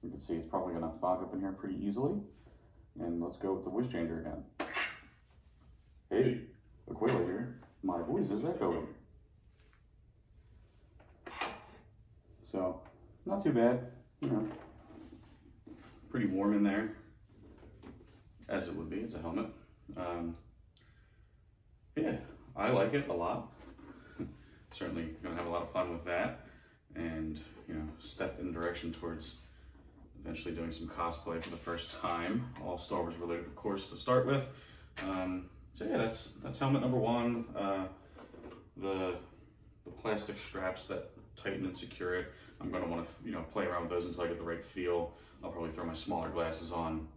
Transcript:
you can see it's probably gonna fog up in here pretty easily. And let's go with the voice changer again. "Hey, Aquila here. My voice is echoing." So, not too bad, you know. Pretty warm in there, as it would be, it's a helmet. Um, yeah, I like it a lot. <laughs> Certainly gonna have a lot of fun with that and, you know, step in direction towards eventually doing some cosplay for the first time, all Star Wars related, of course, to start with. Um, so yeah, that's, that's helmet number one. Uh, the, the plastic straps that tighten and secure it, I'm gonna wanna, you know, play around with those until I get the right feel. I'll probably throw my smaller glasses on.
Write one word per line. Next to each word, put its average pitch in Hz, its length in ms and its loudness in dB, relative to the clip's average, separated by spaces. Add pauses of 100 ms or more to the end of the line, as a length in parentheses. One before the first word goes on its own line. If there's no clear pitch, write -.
you 85 80 -6
can 73 100 -8
see 85 140 -2
it's 80 120 -2
probably 90 280 0
gonna 82 260 0
fog 92 220 4
up 90 120 -6
in 95 60 0
here 98 120 0
pretty 92 320 -4
easily. 123 300 4 (840)
And 85 200 0
let's 87 160 -2
go 95 160 2
with 95 120 0
the 87 60 -2
voice 123 200 2
changer 82 300 0
again. 73 480 -6 (1400)
"Hey, 127 340 6 (460)
Aquila 110 360 4
here. 104 360 -2 (220)
My 87 180 2
voice 101 300 2
is 104 140 0
echoing." 87 420 2 (3500)
So, 92 360 0 (460)
not 196 160 2
too 151 100 8
bad, 120 380 8 (300)
you 139 100 2
know. 107 180 4 (1600)
Pretty 113 180 2
warm 98 280 6
in 101 80 8
there, 104 340 4 (1500)
as 90 200 0
it 82 80 -4
would 80 120 -6
be, 90 100 -2
it's - 160 -4
a - 40 -6
helmet. 85 320 -2 (460)
Um, 87 400 -2 (1600)
yeah, 131 200 4 (400)
I 107 140 4
like 131 240 6
it 143 140 4
a - 40 2
lot. 87 400 0 (680)
<laughs> - 80 -4 (460)
Certainly 82 500 -4
gonna 85 140 -4
have 87 100 -2
a 85 40 -2
lot 85 120 2
of - 80 -6
fun 90 220 2
with 82 140 -6
that 87 400 0 (480)
and, 80 440 -2 (300)
you 82 60 -4
know, 78 140 -2 (100)
step - 420 -4
in 87 120 -2
direction 82 400 -2
towards 80 440 -6 (840)
eventually 82 340 -6
doing 82 180 -4
some 80 160 -6
cosplay 85 520 -2
for 90 100 -6
the 85 60 -6
first 85 440 -4
time, 90 520 0 (120)
all - 140 -2
Star - 240 0
Wars 82 140 -2
related, 85 300 -2
of 73 80 -10
course, 98 360 -2
to - 60 -10
start 127 300 6
with. 135 220 4 (540)
Um, 92 480 0 (220)
so - 120 -6
yeah, - 140 2
that's, - 340 0 (100)
that's 135 160 -6
helmet 135 240 6
number 127 140 4
one. 117 480 4 (120)
Uh, 98 300 2 (880)
the, 92 380 0 (680)
the - 60 -12
plastic 104 460 -2
straps - 520 -4
that - 220 -4 (260)
tighten 95 280 -2
and 90 120 -2
secure 90 400 -2
it, 90 160 -2 (280)
I'm 92 120 -2
gonna 90 160 0
wanna, 85 180 0 (180)
you - 60 -4
know, 85 120 -2 (100)
play 92 140 2
around 82 160 2
with 82 80 -2
those 87 160 2
until 85 180 -2
I 85 40 2
get 85 100 0
the 85 60 -4
right 82 200 -2
feel. 87 480 2 (320)
I'll - 60 -4
probably 85 200 -4
throw - 140 -4
my 85 100 -2
smaller - 360 -2
glasses 82 420 -2
on. 80 340 0 (100)